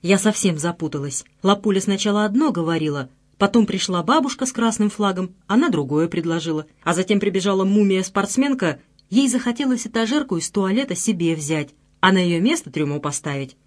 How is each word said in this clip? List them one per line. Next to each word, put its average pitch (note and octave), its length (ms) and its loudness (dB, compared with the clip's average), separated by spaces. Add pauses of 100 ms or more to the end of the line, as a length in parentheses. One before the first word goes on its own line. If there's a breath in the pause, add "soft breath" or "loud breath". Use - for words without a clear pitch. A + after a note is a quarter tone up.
Я F#3+ 140 4
совсем F#3+ 420 0
запуталась. D3 640 -6 (200)
Лапуля G3+ 360 2
сначала G3+ 460 0
одно B3 260 2
говорила, D#3 580 -2 (280)
потом G3+ 280 4
пришла F#3 380 -2
бабушка C4 420 0
с B3+ 60 -6
красным A3+ 380 0
флагом, F#3 440 -4 (140)
она C4+ 220 2
другое D3+ 400 0
предложила. E3 560 -2 (180)
А E3+ 100 0
затем F#3 280 0
прибежала F#3+ 420 0
мумия-спортсменка, G3 1200 0 (280)
ей C4 200 4
захотелось A#3+ 580 -2
этажерку A3+ 480 -2
из E3 160 -6
туалета G3 420 0
себе E3+ 420 0
взять, D3+ 380 -4 (280)
а F#3 100 6
на F#3+ 60 4
ее F3 240 2
место C#4 280 0
трюмо D3 300 -2
поставить. C#3+ 560 -6 (120)